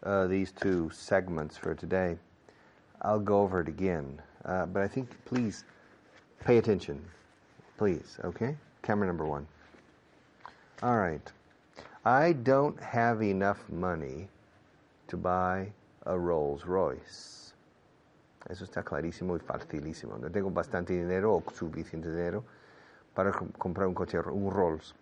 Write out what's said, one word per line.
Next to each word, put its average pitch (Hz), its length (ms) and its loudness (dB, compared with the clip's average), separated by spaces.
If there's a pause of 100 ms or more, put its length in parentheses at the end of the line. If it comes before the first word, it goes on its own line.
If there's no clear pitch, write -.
uh, 98 240 2
these 95 260 2
two 90 400 0
segments 90 640 -2
for 82 180 -4
today, 87 420 0 (840)
I'll 107 180 2
go 101 200 4
over 92 200 4
it 78 80 0
again. 76 520 -2 (240)
Uh, 90 220 0
but 95 160 0
I 101 60 2
think, 127 200 -4 (160)
please, 120 400 -2 (800)
pay 120 140 8
attention. 90 460 2 (720)
Please, 95 480 0
okay? 113 320 -4 (260)
Camera 104 240 0
number 82 200 -2
one. 73 200 -4 (1400)
All 123 140 4
right. 87 360 0 (720)
I 139 280 6
don't 135 480 4
have 117 420 2
enough 98 460 2
money 82 600 -4 (800)
to - 80 -8
buy 92 560 0 (320)
a 92 120 -2
Rolls 78 480 0
Royce. - 880 -4 (960)
Eso 92 160 -10
está - 200 -6
clarísimo 85 520 -4
y 80 40 -4
facilísimo. 71 760 -8
No 65 120 -8
tengo 95 200 -2
bastante 90 420 -2
dinero 92 420 2
o 85 80 2 (100)
suficiente 80 560 -8
dinero 87 360 -4 (680)
para 98 200 2
com-, 92 260 -4
comprar 95 300 0
un 90 60 0
coche, 90 240 -2
un 92 340 -2
Rolls. 85 500 0